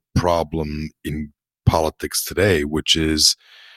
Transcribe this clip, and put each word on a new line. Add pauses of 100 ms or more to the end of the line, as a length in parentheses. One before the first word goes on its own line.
(140)
problem (140)
in (340)
politics
today,
which
is (420)